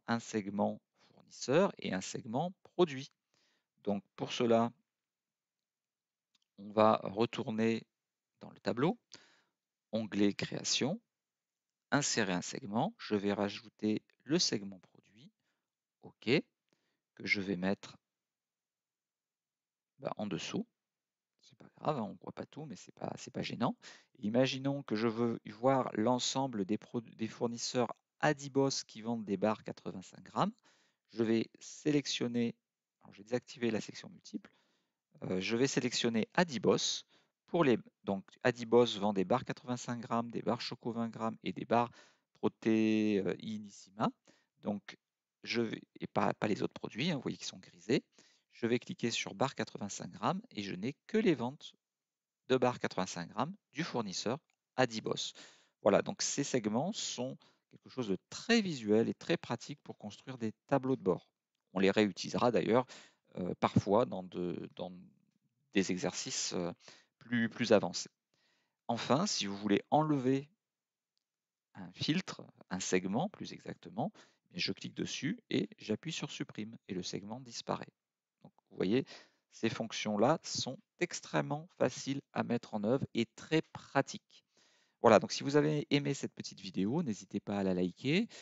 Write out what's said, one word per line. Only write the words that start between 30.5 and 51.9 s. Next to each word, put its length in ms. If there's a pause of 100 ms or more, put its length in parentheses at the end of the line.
Je 120
vais 260 (100)
sélectionner, 960 (460)
alors 120
je 60
vais 60
désactiver 460
la 100
section 280
multiple, 420 (720)
euh, 160
je 160
vais 120
sélectionner 640
Adibos. 720 (420)
Pour 160
les, 140 (260)
donc 220 (160)
Adibos 560
vend 160
des 100
barres 220
quatre-vingt-cinq 540
grammes, 320
des 100
barres 200
Choco 300
vingt 180
grammes 340
et 100
des 100
barres 280 (420)
Protéinissima. 1800 (540)
Donc 340 (460)
je 180
vais, 200 (180)
et 80
pas, 260
pas 140
les 160
autres 100
produits, 380
hein, 40
vous 60
voyez 160
qu'ils 80
sont 140
grisés, 440 (520)
je 120
vais 120
cliquer 320
sur 240
barre 180
quatre-vingt-cinq 580
grammes 300 (100)
et 120
je 100
n'ai 220 (120)
que 100
les 180
ventes 380 (720)